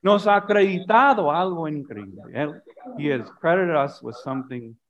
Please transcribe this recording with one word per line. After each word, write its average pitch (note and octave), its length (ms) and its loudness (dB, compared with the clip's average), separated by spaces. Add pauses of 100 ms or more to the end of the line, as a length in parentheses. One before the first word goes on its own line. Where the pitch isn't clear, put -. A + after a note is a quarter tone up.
nos G3+ 220 4
ha G3+ 160 4
acreditado G3+ 880 2
algo E3+ 380 -2
increíble. G#2 640 -12
Él, D3 260 -6 (380)
he D3 80 -6
has B2+ 240 -2 (100)
credited E3+ 360 2
us C#3 260 -2
with A#2 140 -12
something C3 580 -10 (160)